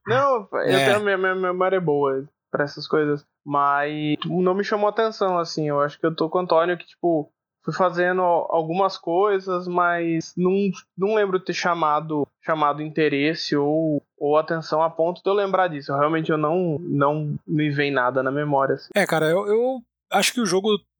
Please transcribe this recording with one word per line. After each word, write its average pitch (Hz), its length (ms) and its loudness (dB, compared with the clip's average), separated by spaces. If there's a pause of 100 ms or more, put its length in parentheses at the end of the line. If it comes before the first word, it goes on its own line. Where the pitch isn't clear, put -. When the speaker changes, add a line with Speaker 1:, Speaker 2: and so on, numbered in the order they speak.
Speaker 1:
Não, 247 400 0 (140)
eu - 160 2
Speaker 2:
É. 135 80 4
Speaker 1:
tenho, 208 180 2
minha, 196 140 0
minha 185 180 0
memória 185 420 0
é 180 40 2
boa 143 420 0 (260)
pra - 140 -2
essas 143 240 -8
coisas. 147 380 0 (180)
Mas 147 720 0 (100)
não 180 280 0
me 202 100 -2
chamou 208 240 0
atenção, 208 500 0
assim. 160 300 -4
Eu 143 140 0
acho 147 180 -4
que - 60 -4
eu 160 100 0
tô 160 140 -2
com 180 80 -2
o 180 40 2
Antônio 170 360 2
que, - 80 -18
tipo, 160 440 -2 (360)
fui 160 80 -6
fazendo 180 480 0
algumas 175 760 0
coisas, 190 720 0
mas 175 680 0
não, 180 140 2 (460)
não 196 180 0
lembro 190 240 2
ter 180 140 -6
chamado, 156 720 0 (160)
chamado 151 380 0
interesse 151 760 0
ou, 151 460 0 (180)
ou 147 180 2
atenção 156 440 0
a 165 80 2
ponto 170 340 -2
de 185 60 0
eu 196 40 2
lembrar 190 340 2
disso. 147 240 -6
Eu, 139 60 0
realmente 160 340 2
eu 156 80 2
não, 160 400 0
não 147 560 0 (120)
me 151 220 2
vem 143 220 0
nada 131 320 0
na 131 80 0
memória, 139 440 0
assim. - 200 -18
Speaker 2:
É, 180 100 2
cara, 156 220 0
eu, 185 200 2
eu 240 320 0 (320)
acho 196 220 0
que 240 80 -2
o 220 40 0
jogo 190 240 0 (300)